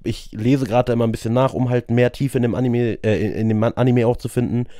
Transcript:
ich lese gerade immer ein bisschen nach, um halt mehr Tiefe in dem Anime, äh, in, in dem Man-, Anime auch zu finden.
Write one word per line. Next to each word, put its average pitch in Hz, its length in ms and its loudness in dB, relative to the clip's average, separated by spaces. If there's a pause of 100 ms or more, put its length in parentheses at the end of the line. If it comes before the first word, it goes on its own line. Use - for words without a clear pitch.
ich - 260 -8
lese 127 340 0
gerade 120 280 2
immer 117 120 2
ein 113 60 0
bisschen 110 220 -4
nach, 127 200 2
um 123 160 0
halt 123 220 -2
mehr 120 220 4
Tiefe 135 240 -2
in 120 60 2
dem 110 120 0
Anime, 120 480 -2
äh, 107 220 2
in, 101 80 -4
in 110 160 0
dem 107 100 2
Man-, 117 160 0
Anime 123 320 4
auch 120 80 2
zu - 140 -6
finden. 120 380 -2 (120)